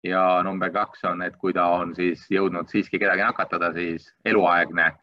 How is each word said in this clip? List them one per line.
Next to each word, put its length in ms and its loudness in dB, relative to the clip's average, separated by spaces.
Ja 380 2
number 260 -4
kaks 400 -6
on, 160 -4
et 140 -8
kui 160 -2
ta 100 2
on 160 -6
siis 340 -2
jõudnud 400 0
siiski 300 -2
kedagi 240 0
nakatada, 500 -2
siis 360 -6
eluaegne 680 2